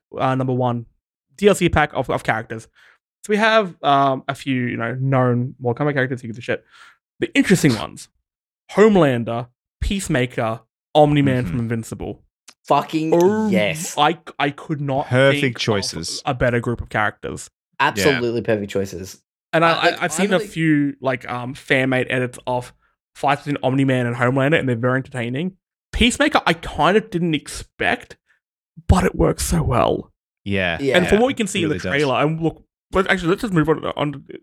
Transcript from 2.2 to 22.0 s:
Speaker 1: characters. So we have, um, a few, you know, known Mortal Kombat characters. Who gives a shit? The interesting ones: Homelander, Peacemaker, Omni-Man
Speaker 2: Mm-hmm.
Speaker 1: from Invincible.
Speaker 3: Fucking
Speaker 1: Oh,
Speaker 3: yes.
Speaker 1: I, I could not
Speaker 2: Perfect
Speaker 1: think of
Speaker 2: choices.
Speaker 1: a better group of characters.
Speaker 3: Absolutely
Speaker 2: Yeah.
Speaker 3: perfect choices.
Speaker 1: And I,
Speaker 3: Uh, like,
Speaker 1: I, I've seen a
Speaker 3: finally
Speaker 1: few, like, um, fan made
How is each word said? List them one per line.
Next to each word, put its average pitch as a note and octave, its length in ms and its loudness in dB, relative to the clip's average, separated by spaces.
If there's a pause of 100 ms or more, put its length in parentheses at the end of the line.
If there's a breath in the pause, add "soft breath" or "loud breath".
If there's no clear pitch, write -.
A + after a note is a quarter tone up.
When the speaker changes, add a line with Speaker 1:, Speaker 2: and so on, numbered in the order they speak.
Speaker 1:
characters. A2+ 400 -6 (640 soft breath)
So G#3 60 -2
we G#3+ 60 0
have, A3 460 2
um, C#3 460 2
a C#3 60 -2
few, C3 320 -2
you A2+ 100 -4
know, A#2 180 -4
known B2+ 640 0
Mortal B2 260 -2
Kombat D3 100 0
characters. C3 260 -2
Who A2+ 80 -12
gives A2+ 80 -10
a A#2+ 40 -14
shit? - 220 -4 (560 soft breath)
The - 160 -4
interesting E3+ 400 4
ones: - 320 -10 (640)
Homelander, B2+ 760 4 (340)
Peacemaker, B2+ 800 -2 (340)
Omni-Man C#3+ 480 4
Speaker 2:
Mm-hmm. F2 80 -6
Speaker 1:
from G2 80 -2
Invincible. A2+ 640 -6 (420)
Speaker 3:
Fucking D#3 480 0
Speaker 1:
Oh, G#3 360 4
Speaker 3:
yes. F3+ 480 -2
Speaker 1:
I, D#3 200 2 (220)
I C#3+ 100 0
could C#3+ 320 -8
not C3+ 260 -4
Speaker 2:
Perfect C3+ 340 4
Speaker 1:
think C3 160 0
of - 40 -8
Speaker 2:
choices. F#2+ 640 -4
Speaker 1:
a C#3+ 80 -2
better A#2+ 260 0
group A#2 220 -6
of - 80 -12
characters. - 600 -4 (300)
Speaker 3:
Absolutely A#2 640 0
Speaker 2:
Yeah. - 40 -6
Speaker 3:
perfect G#2 260 -2
choices. F#2+ 500 -6 (320)
Speaker 1:
And E3 100 4
I, E3 80 4
Speaker 3:
Uh, D#3+ 40 2 (160)
like, - 100 -4
Speaker 1:
I, - 40 -6
I've E3+ 60 -2
seen F3+ 140 0
a G3+ 40 2 (100)
Speaker 3:
finally F3 80 -8
Speaker 1:
few, D3 520 0
like, B2+ 320 -4
um, B2 220 -8
fan C3 360 0
made B2+ 200 0